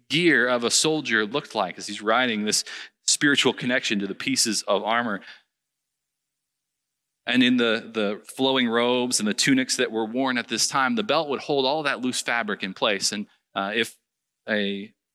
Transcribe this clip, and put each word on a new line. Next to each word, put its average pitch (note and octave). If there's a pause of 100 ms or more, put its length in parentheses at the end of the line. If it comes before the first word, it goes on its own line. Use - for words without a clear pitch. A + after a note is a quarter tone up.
gear C#3+
of B2
a A#2
soldier B2+
looked B2+
like F#2
as -
he's G2+
writing A2
this G#2+ (420)
spiritual C#3+
connection B2
to G2+
the G2
pieces A#2+
of G2+
armor. A2 (2000)
And B2
in B2
the, A2+
the G#2
flowing C3
robes B2
and G#2+
the G2+
tunics C3
that A#2+
were A2
worn B2
at A#2
this G#2+
time, C3
the A2+
belt D3
would B2+
hold C#3
all D3+
that C3+
loose B2
fabric A2+
in F#2+
place. G2+
And, G#2 (280)
uh, G2
if A#2 (500)
a G2+ (220)